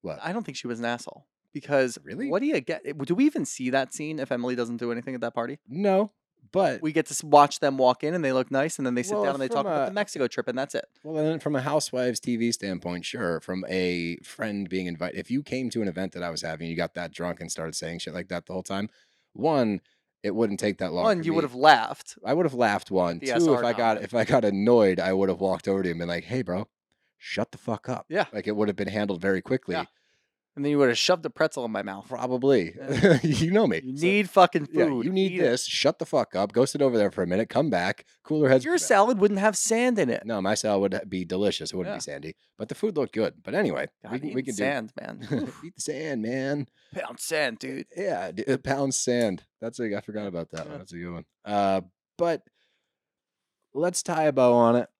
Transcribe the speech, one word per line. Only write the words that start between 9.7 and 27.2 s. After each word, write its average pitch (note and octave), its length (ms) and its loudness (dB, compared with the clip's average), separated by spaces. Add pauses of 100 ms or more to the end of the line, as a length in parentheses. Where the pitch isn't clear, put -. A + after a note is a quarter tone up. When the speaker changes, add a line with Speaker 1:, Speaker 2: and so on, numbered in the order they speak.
Speaker 2:
about D3 160 0
Speaker 1:
a - 20 -4
Speaker 2:
the F#3+ 40 -12
Mexico F#3 320 -2
trip - 220 -4
and B2 100 -4
that's C3+ 160 -6
it. - 120 -6 (180)
Speaker 1:
Well, D#3 180 -4
then D#3 160 0
from D3+ 160 -4
a C3+ 60 0
Housewives B2+ 580 -2
T A#2+ 180 -2
V A#2 140 0
standpoint, F2+ 540 -6
sure. E2+ 360 -2
From F#2 280 -8
a F2 560 -2
friend G#2 460 -6
being F#2 160 -4
invited, F2 340 -6
if - 100 -10
you C3+ 120 -2
came C3 260 -6
to A2+ 140 -4
an G2+ 60 -2
event F2+ 240 -6
that F2 100 -8
I F2 80 -4
was D#2+ 100 -8
having, E2 300 -6
you E2 60 -6
got E2+ 180 -4
that E2+ 180 -8
drunk F2 300 -6
and D#2 100 -10
started D#2+ 220 -8
saying E2+ 240 -8
shit - 160 -10
like F2+ 140 -8
that F2 180 -8
the F2 80 -12
whole F#2 80 -6
time, G2 260 -6 (460)
one, B2 480 0 (400)
it G2+ 120 -4
wouldn't G#2 260 0
take G#2 180 -2
that F2 160 -4
long F2 100 0
Speaker 2:
One, G#3+ 140 4
Speaker 1:
for D#3+ 80 -6
Speaker 2:
you E3 60 0
Speaker 1:
me. D#3+ 40 2
Speaker 2:
would D#3+ 80 2
have B2 100 -8
laughed. C3 680 4
Speaker 1:
I G#2+ 80 0
would E3+ 140 2
have C3+ 80 0
laughed, G#2+ 360 2
one. F2+ 280 2
Speaker 2:
The C3+ 80 -8
Speaker 1:
Two, B2+ 80 0
Speaker 2:
S A#2 120 4
R C#3 140 6
Speaker 1:
if B2 60 0
I A#2+ 60 2
got, A2+ 240 2
Speaker 2:
comment. G#2 80 -8
Speaker 1:
if A2 100 -10
I A2+ 100 2
got A#2 220 4
annoyed, G2+ 520 4
I F#2 140 2
would F#2+ 160 2
have F2 140 0
walked F#2 260 -2
over G2 140 0
to F#2 80 0
him - 20 -4
and E2+ 80 -6
been E2+ 80 -4
like, F2 160 -4
"Hey, B2+ 180 -4
bro, F#2 260 -6 (480)
shut - 360 -6